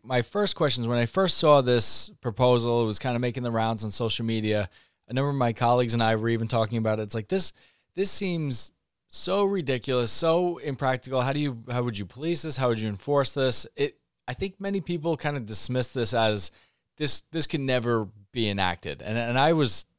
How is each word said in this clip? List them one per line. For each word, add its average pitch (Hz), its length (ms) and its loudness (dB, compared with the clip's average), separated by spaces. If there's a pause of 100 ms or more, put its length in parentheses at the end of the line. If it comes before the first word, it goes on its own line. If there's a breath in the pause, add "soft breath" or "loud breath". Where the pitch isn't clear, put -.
my 123 200 0
first 202 340 -2
questions 123 320 2
when 120 80 2
I 117 80 4
first 185 320 2
saw 147 240 8
this 123 580 2
proposal, 120 640 2
it - 20 2
was 107 140 -2
kinda 123 200 -2
making 123 240 -4
the 120 80 -4
rounds 113 340 -2
on 107 60 -4
social 113 340 -2
media. 107 440 0 (380 soft breath)
A - 60 -10
number 139 160 0
of 143 80 -2
my 120 160 2
colleagues 120 400 2
and 117 100 2
I 113 140 4
were 110 100 -2
even 113 220 0
talking 113 280 0
about 110 220 0
it. 107 40 -4
It's 101 120 -6
like, 110 140 -6
this, 190 240 -2 (420 soft breath)
this 196 140 0
seems 160 640 -2 (340)
so 196 360 -2
ridiculous, 131 680 0
so 170 460 2
impractical. 131 640 -2
How 127 100 0
do 147 80 -2
you, 131 300 -4
how 123 140 -2
would 120 120 -4
you 101 120 -6
police 160 340 -4
this? 151 160 -4
How 131 120 2
would 117 100 0
you 110 100 -2
enforce 131 440 0
this? 131 420 0
It, 143 240 -2 (280)
I 127 60 -8
think 190 260 -8
many 196 220 -4
people 165 340 -4
kinda 147 260 -4
dismiss 123 480 -2
this 117 220 -2
as 110 380 2 (480 soft breath)
this, 147 240 2 (100)
this 156 140 0
can 139 220 -4
never 117 400 0 (240)
be 113 180 0
enacted. 90 540 -2
And, 107 120 -6
and 120 220 -2
I 147 160 4
was, 147 320 0 (140)